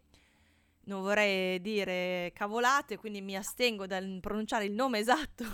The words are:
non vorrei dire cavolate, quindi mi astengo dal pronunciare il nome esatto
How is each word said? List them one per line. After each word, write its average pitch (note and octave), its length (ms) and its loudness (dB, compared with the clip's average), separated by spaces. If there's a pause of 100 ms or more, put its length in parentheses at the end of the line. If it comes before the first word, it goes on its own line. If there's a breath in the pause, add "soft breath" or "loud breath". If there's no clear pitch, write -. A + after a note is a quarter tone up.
(840 soft breath)
non G3 180 -6
vorrei F#3+ 580 2
dire F3+ 720 0
cavolate, A#3+ 640 0
quindi G#3 240 -8
mi G3 160 -6
astengo G3+ 500 0
dal F#3+ 340 -4
pronunciare G#3+ 440 -2
il G3+ 80 -2
nome A#3+ 260 2
esatto B3 560 2